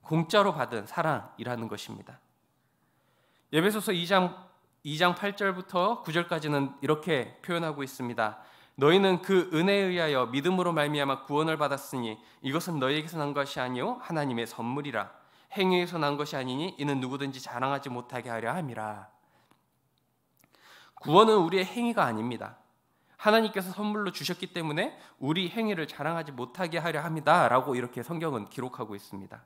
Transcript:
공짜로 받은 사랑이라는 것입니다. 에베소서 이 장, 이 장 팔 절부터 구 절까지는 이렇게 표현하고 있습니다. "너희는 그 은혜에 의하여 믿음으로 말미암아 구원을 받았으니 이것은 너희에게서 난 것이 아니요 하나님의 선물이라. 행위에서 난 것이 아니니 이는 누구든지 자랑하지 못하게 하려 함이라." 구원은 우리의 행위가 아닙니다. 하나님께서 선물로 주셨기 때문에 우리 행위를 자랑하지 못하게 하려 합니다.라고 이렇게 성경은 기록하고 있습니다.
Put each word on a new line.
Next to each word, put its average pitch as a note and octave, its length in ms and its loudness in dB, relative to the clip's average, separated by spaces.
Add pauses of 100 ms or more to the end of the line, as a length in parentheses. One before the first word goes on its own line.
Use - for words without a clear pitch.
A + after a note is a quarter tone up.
공짜로 E3+ 540 2
받은 A#2+ 320 -4
사랑이라는 B2 800 -4
것입니다. G#2+ 500 -12 (1300)
에베소서 G3+ 400 2
이 E3+ 140 0
장, F3+ 420 2 (340)
이 D3+ 160 -6
장 F3 160 6
팔 G3+ 220 -4
절부터 F#3+ 640 0
구 D#3+ 100 -8
절까지는 D3+ 680 0
이렇게 D3 640 0
표현하고 D#3+ 420 -4
있습니다. A#2+ 540 -4 (360)
"너희는 F#3 480 6
그 F#3 300 2
은혜에 G3 300 4
의하여 D#3+ 440 0
믿음으로 F3 460 0
말미암아 D3 500 0
구원을 D#3 340 0
받았으니 C3+ 640 -4 (240)
이것은 D#3 380 -2
너희에게서 D3+ 380 0
난 C#3+ 140 -2
것이 C#3+ 280 -4
아니요 B2+ 400 -2
하나님의 C3 480 -2
선물이라. A#2+ 640 -4 (420)
행위에서 F3+ 460 0
난 C#3+ 180 0
것이 D3 180 -6
아니니 C3+ 440 -6
이는 C#3+ 200 0
누구든지 C3 420 -6
자랑하지 C3+ 500 -4
못하게 B2 400 -10
하려 A2+ 220 -4
함이라." A2 560 -8 (1900)
구원은 G#3+ 400 8
우리의 F#3 280 4
행위가 A3+ 400 0
아닙니다. A2+ 520 -4 (600)
하나님께서 G#3 540 2
선물로 G#3 400 -4
주셨기 F3 420 -8
때문에 E3 460 -4 (220)
우리 E3 280 0
행위를 G#3 380 -2
자랑하지 D3+ 460 -4
못하게 E3 460 -6
하려 D#3 220 -2
합니다.라고 D3 760 6
이렇게 B2 260 -4
성경은 D3+ 460 -4
기록하고 B2 480 -10
있습니다. G2+ 500 -16